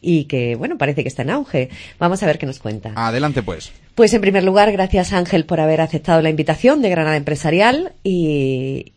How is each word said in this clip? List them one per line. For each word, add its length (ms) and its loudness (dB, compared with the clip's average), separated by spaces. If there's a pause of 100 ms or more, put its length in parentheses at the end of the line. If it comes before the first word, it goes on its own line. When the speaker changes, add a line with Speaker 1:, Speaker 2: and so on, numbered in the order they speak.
Speaker 1:
y 240 0
que, 300 -2
bueno, 220 -6
parece 260 -2
que 40 -4
está 140 -8
en 80 -4
auge. 400 -4 (280)
Vamos 240 -2
a 40 -2
ver 120 2
qué 80 -8
nos 140 -10
cuenta. 360 -10
Speaker 2:
Adelante, 460 -2
pues. 300 -10 (240)
Speaker 1:
Pues, 180 6
en 80 2
primer 220 2
lugar, 280 4
gracias, 420 0
Ángel, 320 0
por 140 -2
haber 220 2
aceptado 400 2
la 80 2
invitación 520 2
de 80 2
Granada 260 0
Empresarial, 800 0 (100)
y, 920 -2